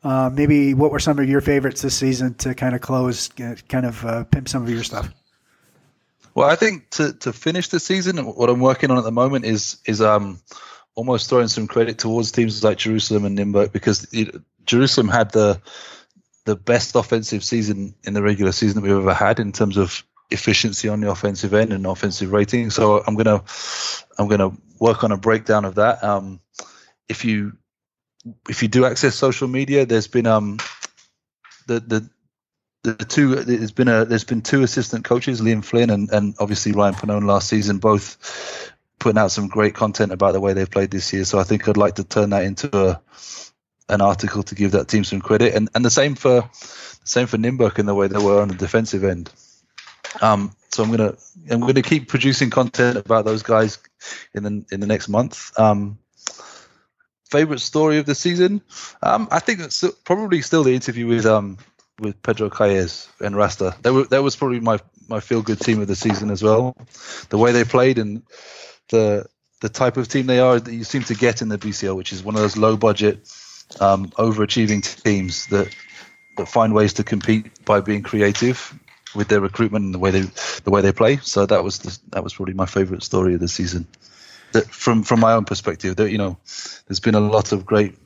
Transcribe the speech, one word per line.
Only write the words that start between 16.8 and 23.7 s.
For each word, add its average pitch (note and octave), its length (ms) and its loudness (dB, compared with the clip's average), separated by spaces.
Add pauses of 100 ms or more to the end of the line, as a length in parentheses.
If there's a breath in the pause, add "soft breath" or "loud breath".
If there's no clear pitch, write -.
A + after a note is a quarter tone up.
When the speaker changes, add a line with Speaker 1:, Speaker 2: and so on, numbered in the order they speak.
Speaker 2:
offensive A2 480 -2
season G#2 500 -4 (100)
in G2+ 100 -8
the G#2 100 0
regular G2+ 280 2
season G2+ 300 0
that G2 60 -2
we've G2 100 4
ever F#2+ 160 2
had G#2 260 2
in G2+ 120 -4
terms G2+ 260 0
of F#2 260 -2 (280)
efficiency A2 580 -2
on G#2 100 -4
the G#2 120 -2
offensive G2 420 -4
end A2 200 2
and F#2+ 120 -6
offensive F#2+ 460 -4
rating. G#2+ 400 0
So G#2+ 340 2
I'm G#2+ 100 -2
gonna, G#2+ 280 2 (720 loud breath)